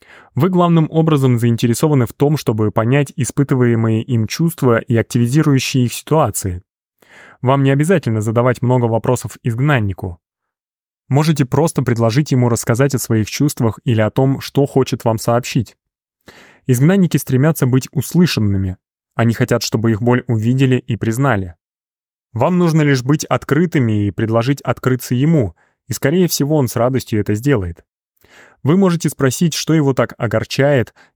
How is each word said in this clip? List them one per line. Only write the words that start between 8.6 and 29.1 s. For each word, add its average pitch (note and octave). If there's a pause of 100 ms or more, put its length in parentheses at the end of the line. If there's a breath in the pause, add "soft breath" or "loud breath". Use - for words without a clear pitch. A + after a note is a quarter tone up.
много B2
вопросов A2+
изгнаннику. A2+ (880)
Можете D3
просто D3
предложить A#2
ему B2
рассказать A#2+
о A#2+
своих A2
чувствах C3+
или A2+
о G#2+
том, C3+
что -
хочет C3
вам A2+
сообщить. - (880 loud breath)
Изгнанники D#3+
стремятся C3+
быть B2+
услышанными. G2+ (380)
Они A#2
хотят, A#2+
чтобы A2+
их G#2
боль B2
увидели B2+
и A#2+
признали. A2 (800)
Вам D#3
нужно E3
лишь C#3
быть D3
открытыми C3
и G2
предложить A2+
открыться B2+
ему, C3+ (320)
и, B2
скорее E3+
всего, D3
он C3+
с -
радостью A#2
это G#2
сделает. G#2 (800 soft breath)
Вы D3
можете F3+
спросить, C#3